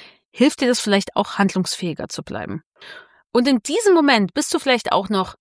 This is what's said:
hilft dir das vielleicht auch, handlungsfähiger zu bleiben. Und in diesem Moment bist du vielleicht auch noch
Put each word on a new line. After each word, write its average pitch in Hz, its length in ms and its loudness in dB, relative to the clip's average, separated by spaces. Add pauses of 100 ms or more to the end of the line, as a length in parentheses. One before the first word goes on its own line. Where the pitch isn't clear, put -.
(320)
hilft - 300 2
dir 254 60 2
das 247 120 2
vielleicht 196 360 0
auch, - 220 -2
handlungsfähiger 185 720 -2
zu - 140 -10
bleiben. - 400 -10 (680)
Und 240 160 0
in 262 120 2
diesem 392 340 2
Moment 269 400 4
bist - 180 -4
du 330 60 0
vielleicht 247 340 0
auch 196 180 0
noch 190 320 -4